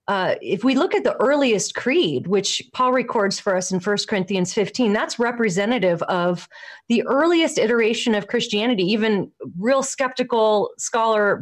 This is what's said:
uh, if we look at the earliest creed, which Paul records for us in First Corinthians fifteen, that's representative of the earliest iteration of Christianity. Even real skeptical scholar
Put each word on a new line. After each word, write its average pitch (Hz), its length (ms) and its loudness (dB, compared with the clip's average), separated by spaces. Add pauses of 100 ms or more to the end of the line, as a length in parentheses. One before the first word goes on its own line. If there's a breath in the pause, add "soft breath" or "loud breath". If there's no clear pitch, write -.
uh, 185 340 0
if 170 220 -4
we 262 120 4
look 359 200 2
at - 80 0
the - 180 0
earliest 254 540 2
creed, 202 520 0
which 185 340 0 (120)
Paul 254 180 2
records 240 480 0
for 190 160 0
us 185 160 -2
in 185 80 0
First 202 300 -2
Corinthians 185 420 -2
fifteen, 208 400 0
that's 254 280 -2
representative 214 840 0
of 180 460 -2 (400 loud breath)
the 233 140 2
earliest 320 540 2
iteration 233 580 2
of 202 120 -2
Christianity. 220 560 0
Even 214 480 0 (260)
real 247 260 0
skeptical 233 920 0
scholar 214 640 0